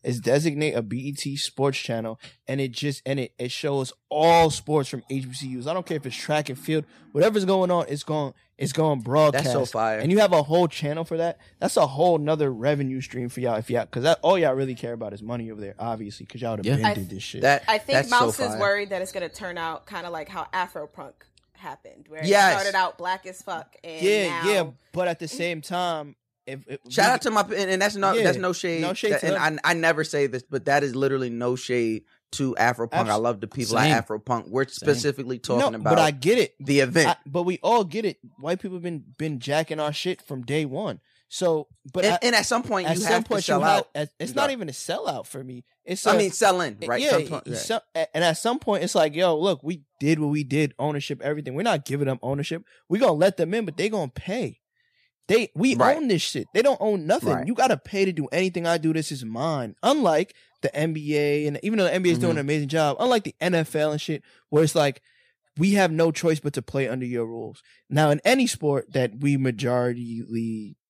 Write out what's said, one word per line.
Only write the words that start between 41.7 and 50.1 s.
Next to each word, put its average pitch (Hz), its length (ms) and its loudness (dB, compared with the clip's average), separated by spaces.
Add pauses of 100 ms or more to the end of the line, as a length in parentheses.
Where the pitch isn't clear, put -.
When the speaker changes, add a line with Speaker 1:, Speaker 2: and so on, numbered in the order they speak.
Speaker 1:
but 185 140 0
Speaker 2:
And, 214 80 4
Speaker 1:
at, 180 100 0
Speaker 2:
and 240 120 2
at 208 100 2
some 240 160 0
point, 190 280 -2
Speaker 1:
at 175 80 0
Speaker 2:
you 180 40 -2
Speaker 1:
some 202 120 0
Speaker 2:
have 233 120 2
Speaker 1:
point 208 140 -2
Speaker 2:
to 175 80 -4
sell 147 140 2
Speaker 1:
you 151 40 2
have, 156 140 6
Speaker 2:
out. - 160 -6
Speaker 1:
at, 151 140 -4 (100)
it's 170 100 -6
Speaker 2:
You 127 60 -10
Speaker 1:
not 277 80 2
Speaker 2:
got 285 80 2
Speaker 1:
even 214 180 -6
a 131 40 -12
sellout 156 520 -6
for 135 180 -14
me. 127 220 -16 (180)
It's 185 220 -6
Speaker 2:
I 302 80 6
Speaker 1:
a, 269 60 6
Speaker 2:
mean, 196 120 2
sell 185 300 2
in, 117 240 -4
right? 247 160 0
Speaker 1:
Yeah, 294 80 0
Speaker 2:
Some 165 160 2
point, 151 220 -8
Speaker 1:
you 120 60 -8
Speaker 2:
right. 113 100 -6
Speaker 1:
sell, 226 180 -2 (140)
a-, 165 200 -4
and 165 80 0
at 160 140 2
some 247 220 -2
point, 196 240 -2
it's - 100 -4
like, 156 220 4
"Yo, 175 200 2
look, 175 280 -2
we 156 180 -6 (180)
did 151 200 2